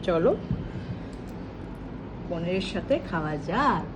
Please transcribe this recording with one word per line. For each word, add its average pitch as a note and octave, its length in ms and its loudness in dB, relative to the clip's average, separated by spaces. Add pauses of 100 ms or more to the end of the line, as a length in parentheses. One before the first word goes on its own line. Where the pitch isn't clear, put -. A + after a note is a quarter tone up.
চলো F3 240 6 (2000)
পনিরের F3 440 0
সাথে - 220 4 (160)
খাওয়া D3+ 240 0 (140)
যাক। A3 360 4 (120)